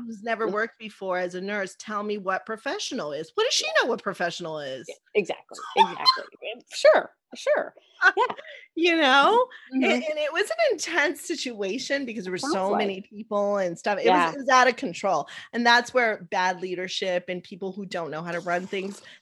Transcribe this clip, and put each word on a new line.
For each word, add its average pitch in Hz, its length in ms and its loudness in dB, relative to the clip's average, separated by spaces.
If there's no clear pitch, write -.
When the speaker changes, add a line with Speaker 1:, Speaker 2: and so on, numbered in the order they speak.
Speaker 1:
who's 220 160 -14
never 226 240 -2
Speaker 2:
Yeah. 190 60 -2
Speaker 1:
worked 220 260 -4
before 196 400 -6
as 180 160 -4
a 180 80 -8
nurse 196 360 -6
tell 208 260 -6
me 208 120 -4
what 185 300 -4
professional 220 680 -6
is? 151 220 -8
What 440 100 2
does 554 80 0
she - 140 0
Speaker 2:
Yeah. 622 160 2
Speaker 1:
know 320 80 0
what 233 120 -4
professional 170 580 -6
is? 135 280 -10
Speaker 2:
Yeah, - 60 -14
exactly. - 420 -4
Exactly. - 480 2
Speaker 1:
<laughs> - 320 -14
Speaker 2:
Sure. - 420 4
Sure. - 400 -2
Yeah. 453 140 4
Speaker 1:
<laughs> - 40 -6
You 339 220 4
know? 320 500 6
Speaker 2:
Mm-hmm. 262 100 2
Speaker 1:
And, 392 80 4
and 311 160 -4
it 302 140 -2
was 370 160 0
an 659 80 -4
intense 320 480 0
situation 277 840 -4
because 214 180 -8
there 185 60 -6
were 180 80 -4
Speaker 2:
Sounds 170 160 -2
Speaker 1:
so 190 160 0
Speaker 2:
like - 80 2
Speaker 1:
many 196 240 -2
people 202 560 -2
and 175 200 -2
stuff. 208 200 -2
It 156 80 2
Speaker 2:
Yeah. 180 220 6
Speaker 1:
was, 160 60 -6
it 285 40 -10
was 254 100 -8
out 254 180 8
of 247 100 2
control. 190 520 -2
And 233 140 0
that's 240 260 6
where 220 380 0
bad 185 320 0
leadership 185 640 -4
and 180 140 -6
people 190 300 -10
who 202 120 -10
don't 170 260 -6
know 156 120 -6
how 175 100 -8
to 170 80 -4
run 180 260 -2
things 196 360 -6